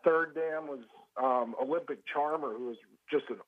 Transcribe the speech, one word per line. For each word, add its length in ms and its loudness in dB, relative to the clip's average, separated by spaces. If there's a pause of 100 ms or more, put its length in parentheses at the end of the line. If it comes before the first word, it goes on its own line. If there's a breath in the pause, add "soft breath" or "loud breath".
third 300 4
dam 340 -4
was, 120 -8 (420)
um, 400 2
Olympic 440 -2
Charmer, 520 0
who 100 -6
was 100 -6 (340)
just 180 0
an 180 -6